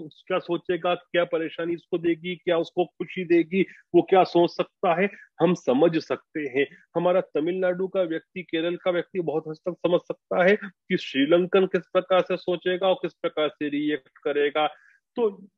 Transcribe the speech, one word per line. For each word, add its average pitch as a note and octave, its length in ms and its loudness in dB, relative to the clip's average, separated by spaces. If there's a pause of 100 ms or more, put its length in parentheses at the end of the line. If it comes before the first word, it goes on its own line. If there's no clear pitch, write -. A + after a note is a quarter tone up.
क्या F3 360 -8
सोचेगा, F3 560 -4
क्या F3 300 -2
परेशानी E3+ 500 -6
उसको E3+ 240 -6
देगी, E3+ 380 -4
क्या E3 220 -2
उसको F3 260 -2
खुशी - 400 -10
देगी, E3+ 380 2 (320)
वो E3+ 80 6
क्या F3+ 220 4
सोच E3+ 260 2
सकता F3 520 -2
है, G3+ 80 0 (320)
हम F3 120 4
समझ D#3+ 440 2
सकते - 420 -8
हैं। C3+ 260 -2 (300)
हमारा F3+ 240 0
तमिलनाडु F3+ 680 -2
का F#3+ 140 -2
व्यक्ति, E3 400 -6
केरल E3+ 340 -4
का F#3 140 -4
व्यक्ति F3 300 -4
बहुत D#3 280 -4
हद D#3 60 -8
तक F3 180 -8
समझ E3+ 280 0
सकता - 440 -2
है G3 200 4
कि - 320 -6
श्रीलंकन F3 720 2
किस F3 160 -2 (100)
प्रकार F#3 280 2
से F3+ 160 -2
सोचेगा F3+ 520 -2
और F#3 60 4
किस F3+ 200 -8
प्रकार D#3 340 -2
से D3 200 -6
react D3 500 -6
करेगा। D3 480 0 (500)
तो G3 420 -2